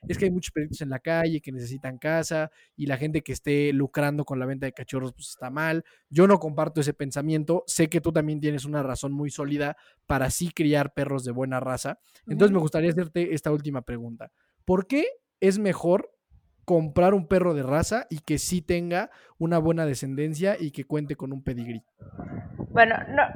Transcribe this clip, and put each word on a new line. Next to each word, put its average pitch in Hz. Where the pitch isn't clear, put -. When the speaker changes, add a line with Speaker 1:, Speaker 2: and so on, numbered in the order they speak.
Speaker 1:
es -
que 202
hay 190
muchos 180
perritos 151
en 143
la 131
calle 165
que 139
necesitan 131
casa 156
y 147
la 139
gente 151
que -
esté 147
lucrando 143
con 135
la 127
venta 135
de 131
cachorros, 131
pues, -
está 127
mal. 160
Yo 170
no 196
comparto 156
ese 143
pensamiento. 156
Sé 160
que 165
tú 160
también 151
tienes 147
una 147
razón 131
muy 143
sólida 143
para 135
sí 175
criar 147
perros 135
de 123
buena 131
raza. 127
Entonces, 196
Speaker 2:
Ujú. 196
Speaker 1:
me 175
gustaría 156
hacerte 175
esta 151
última 147
pregunta. 117
¿Por 185
qué 302
es 196
mejor 185
comprar 175
un 180
perro 180
de 143
raza 165
y 156
que 151
sí 180
tenga 175
una 165
buena 165
descendencia 147
y 156
que 139
cuente 151
con 135
un 135
pedigrí? 117
Speaker 2:
Bueno, 226
no, 277